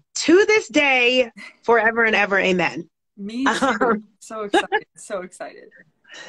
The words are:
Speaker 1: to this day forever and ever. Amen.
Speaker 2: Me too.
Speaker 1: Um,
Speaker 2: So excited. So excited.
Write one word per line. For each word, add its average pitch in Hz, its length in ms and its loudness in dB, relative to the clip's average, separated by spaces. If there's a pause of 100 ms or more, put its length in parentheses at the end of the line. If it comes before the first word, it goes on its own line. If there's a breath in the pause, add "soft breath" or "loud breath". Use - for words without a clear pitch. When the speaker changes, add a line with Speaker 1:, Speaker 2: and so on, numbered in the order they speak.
(160)
Speaker 1:
to 370 300 4
this 427 220 0
day 254 640 2 (320 loud breath)
forever 226 420 2
and 220 100 0
ever. 196 240 2
Amen. 180 520 -2 (260)
Speaker 2:
Me 220 300 -8
too. 226 200 -2 (140)
Speaker 1:
Um, 220 240 -2 (140)
Speaker 2:
So 220 240 -14
excited. 381 440 -4 (100)
So 196 260 -12
excited. - 480 -18 (580 loud breath)